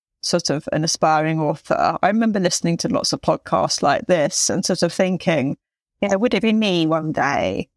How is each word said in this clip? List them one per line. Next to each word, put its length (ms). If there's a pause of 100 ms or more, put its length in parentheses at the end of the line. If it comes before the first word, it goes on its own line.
(220)
sort 280
of 220
an 140
aspiring 560
author, 600
I 60
remember 320
listening 380
to 100
lots 240
of 100
podcasts 600
like 260
this 420
and 160
sort 160
of 120
thinking, 640 (440)
you 80
know, 80
would 160
it 80
be 120
me 340
one 240
day? 640